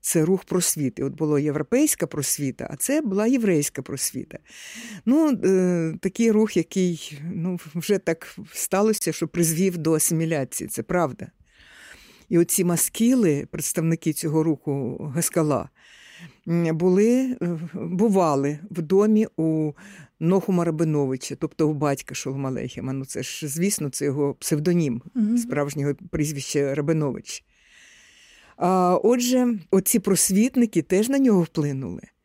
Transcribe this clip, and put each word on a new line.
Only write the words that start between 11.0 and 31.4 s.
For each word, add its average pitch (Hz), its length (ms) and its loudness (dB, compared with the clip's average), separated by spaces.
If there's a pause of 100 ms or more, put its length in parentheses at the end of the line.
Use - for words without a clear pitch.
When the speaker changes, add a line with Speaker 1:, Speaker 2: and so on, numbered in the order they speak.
Speaker 1:
І 170 100 4
оці 175 260 2
маскіли, 175 840 2
представники 160 600 -2
цього 156 300 0
руху 139 560 -2 (160)
Гаскала, 151 540 0 (800)
м, 165 280 0
були, 226 680 2
е, 175 160 -4 (160)
бували 165 840 0 (120)
в 170 120 -6
домі 214 440 4 (100)
у 160 360 0 (480)
Нохума 180 440 2
Рабиновича, 147 680 -2
тобто 156 340 -2
у 156 60 0
батька 139 400 -2
Шолома 135 340 -6
Алейхема. 131 440 -8
Ну, 135 120 -6
це - 180 -10
ж, - 260 -10
звісно, 160 420 -2
це - 140 -6
його 143 300 0
псевдонім, 156 680 0 (120)
Speaker 2:
Мгм. 226 240 2
Speaker 1:
справжнього 147 560 -2 (160)
прізвища 143 640 -2
Рабинович. 147 720 -2 (1160)
А, 180 420 4
отже, 247 560 2 (120)
оці 196 280 2
просвітники 196 840 2
теж 208 260 2
на 277 100 2
нього 220 240 6